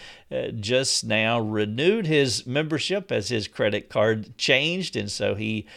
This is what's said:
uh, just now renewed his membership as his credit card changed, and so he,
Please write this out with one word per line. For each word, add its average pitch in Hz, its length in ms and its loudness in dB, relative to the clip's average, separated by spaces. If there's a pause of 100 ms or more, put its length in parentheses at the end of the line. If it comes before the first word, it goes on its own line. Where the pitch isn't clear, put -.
(300)
uh, 131 220 -4
just 117 520 0
now 113 360 2
renewed 110 640 2
his 139 400 2
membership 156 640 -2
as 104 180 -2
his 113 200 -2
credit 107 420 -2
card 110 480 0
changed, 160 560 2
and 104 160 -4
so 101 240 -2
he, 110 320 -4 (100)